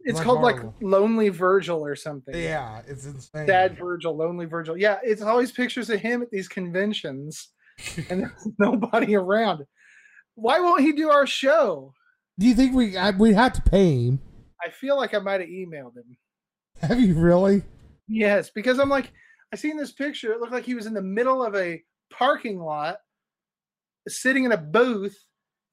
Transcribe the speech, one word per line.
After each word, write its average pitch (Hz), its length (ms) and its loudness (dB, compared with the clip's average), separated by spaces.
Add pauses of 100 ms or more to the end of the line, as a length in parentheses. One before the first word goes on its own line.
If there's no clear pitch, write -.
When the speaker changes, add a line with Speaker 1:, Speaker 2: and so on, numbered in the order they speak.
Speaker 1:
It's 220 120 -2
Speaker 2:
Like 160 80 -2
Speaker 1:
called, 247 160 4
like, 240 140 2
Speaker 2:
horrible. - 260 -12
Speaker 1:
Lonely 208 480 2
Virgil 175 520 0
or 147 140 -6
something. 147 400 -12
Speaker 2:
Yeah, 143 500 -6
it's 135 200 -14
insane. 147 400 -10
Speaker 1:
Sad 185 320 2
Virgil, 170 360 -6
Lonely 170 300 -4
Virgil. 165 320 -8
Yeah, 196 260 0
it's 214 200 -2
always 240 280 0
pictures 247 380 -6
of 220 100 -2
him 240 220 -4
at 240 100 -8
these 190 160 -6
conventions, 175 1000 -6 (300)
Speaker 2:
<laughs> - 320 -12
Speaker 1:
and 185 100 -4
there's - 260 -10 (120)
nobody 220 580 2
around. 190 480 0 (720)
Why 247 260 2
won't 349 220 4
he 302 100 4
do 311 180 -2
our 285 160 6
show? 208 680 0 (440)
Speaker 2:
Do 196 80 4
you 247 80 6
think 254 200 4
we, 214 240 0
I, 196 140 2
we 208 200 6
have 233 220 6
to - 80 -2
pay 156 460 4
him? 131 120 0 (420)
Speaker 1:
I 175 60 -10
feel 277 300 -2
like 226 160 -4
I 208 60 2
might 196 200 -2
have 170 80 -10
emailed 160 480 -12
him. 123 220 -20 (640)
Speaker 2:
Have 226 180 0
you 190 140 6
really? 175 480 4 (460)
Speaker 1:
Yes, 208 420 0
because 247 280 -2
I'm 277 120 2
like, 269 200 -2 (440)
I - 20 -12
seen 302 220 -6
this 285 140 -8
picture. 269 420 -6
It 233 60 -8
looked 233 120 -8
like 247 140 -6
he 247 80 -4
was 226 100 -10
in 220 100 -8
the 202 60 -4
middle 240 420 -2
of 214 120 -4
a 175 280 -4 (300)
parking 247 480 -2
lot, 156 380 -6 (1120)
sitting 262 360 -2
in 240 80 2
a 208 60 2
booth, 202 580 0 (560)